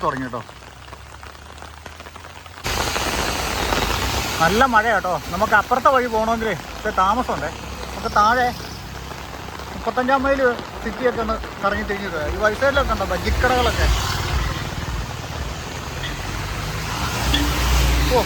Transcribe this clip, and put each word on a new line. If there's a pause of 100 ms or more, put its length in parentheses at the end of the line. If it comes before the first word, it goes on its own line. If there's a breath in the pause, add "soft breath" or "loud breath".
തുടങ്ങി
കേട്ടോ. (4000)
നല്ല (120)
മഴ (100)
കേട്ടോ. (200)
നമുക്ക്
അപ്പുറത്തെ
വഴി
പോകണമെങ്കിലേ
ഇച്ചിരി
താമസമുണ്ടേ. (420)
നമുക്ക്
താഴെ (1300)
മുപ്പത്തഞ്ചാം
മൈൽ (400)
സിറ്റിയൊക്കെ
ഒന്ന് (260)
കറങ്ങി
തിരിഞ്ഞു
പോയാ.
ഈ
വഴി
സൈഡിലൊക്കെ
ഉണ്ടോ
ബജിക്കടകളൊക്കെ. (4000)
ഓ,